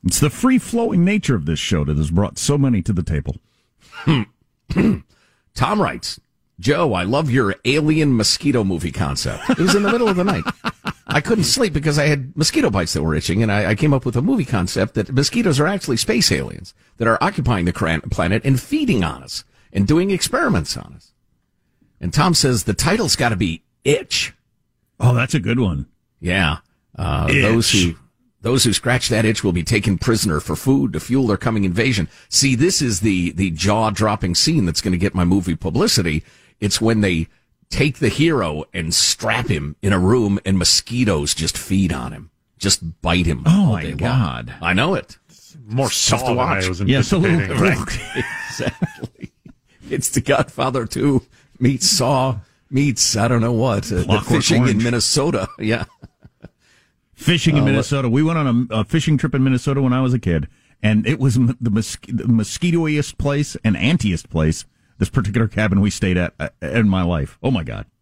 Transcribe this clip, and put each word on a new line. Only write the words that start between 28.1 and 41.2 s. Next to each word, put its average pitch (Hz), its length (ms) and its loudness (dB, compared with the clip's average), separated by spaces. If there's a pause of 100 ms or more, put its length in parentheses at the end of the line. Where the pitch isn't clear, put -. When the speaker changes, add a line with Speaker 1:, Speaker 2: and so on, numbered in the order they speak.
Speaker 2:
those 123 220 0
who 110 100 2
scratch 123 360 0
that 110 160 2
itch 107 180 0
will 101 100 2
be 85 100 0
taken 101 340 0
prisoner 104 420 0
for - 160 -6
food 135 380 0
to 80 60 -4
fuel 127 280 0
their 101 100 0
coming 110 260 -2
invasion. 95 440 0 (220)
See, 135 260 2
this 160 260 2
is 117 200 0
the, 92 300 0
the 92 200 -2
jaw-dropping 104 840 0
scene 156 300 2
that's 82 160 -2
gonna 92 160 0
get 95 180 0
my 92 100 2
movie 90 300 2
publicity. 85 680 0 (360)
It's 101 220 -2
when 110 200 2
they 87 260 0 (420)
take - 280 0
the 127 120 2
hero 104 540 0 (100)
and 82 200 -4
strap - 540 -2
him 76 340 -4
in 95 120 0
a 95 40 2
room 98 480 2
and 95 140 0
mosquitoes 90 760 0